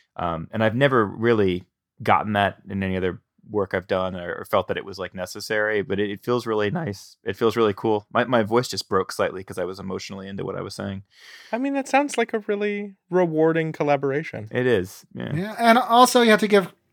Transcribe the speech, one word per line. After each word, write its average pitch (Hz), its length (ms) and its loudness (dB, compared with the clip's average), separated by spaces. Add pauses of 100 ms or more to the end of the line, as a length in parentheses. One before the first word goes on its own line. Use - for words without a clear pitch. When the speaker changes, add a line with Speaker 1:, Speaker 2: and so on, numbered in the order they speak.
(160)
Speaker 1:
Um, 85 340 -6
and 110 140 -2
I've 110 100 2
never 127 300 4
really 98 600 2 (380)
gotten 104 320 2
that 98 240 0 (120)
in 98 120 -4
any 95 140 -2
other 90 240 -2 (300)
work 104 220 -2
I've 92 140 -2
done 92 280 -2
or, 87 200 -8
or - 100 -10
felt 95 240 0
that 90 80 -4
it - 80 -8
was, 95 140 -14
like, 92 160 -10
necessary, 107 640 -4
but 98 180 -4
it, 101 120 0
it 101 120 -10
feels 120 240 -2
really 107 240 0
nice. 147 540 -8
It 107 100 -4
feels 113 220 0
really 110 180 4
cool. 107 380 -2
My, 120 120 2
my 117 180 2
voice 113 260 0
just - 220 -8
broke 95 200 0
slightly 95 320 -2
'cause 98 160 -14
I 90 60 -2
was 95 160 -8
emotionally 95 480 -10
into 98 160 -10
what 95 100 -8
I 95 60 -8
was 98 140 -10
saying. 101 280 -8 (480)
Speaker 2:
I 220 60 -4
mean, 277 160 -2
that 269 160 -4
sounds 277 300 2
like 233 160 0
a 220 60 -2
really 208 520 -4 (180)
rewarding 160 640 4
collaboration. 139 800 -2
Speaker 1:
It 123 140 0
is. 98 480 0
Yeah. - 200 -6
Speaker 3:
Yeah. 208 240 -4
And 233 200 6
also 247 420 6
you 226 100 6
have 208 100 6
to 220 80 0
give 196 260 4 (180)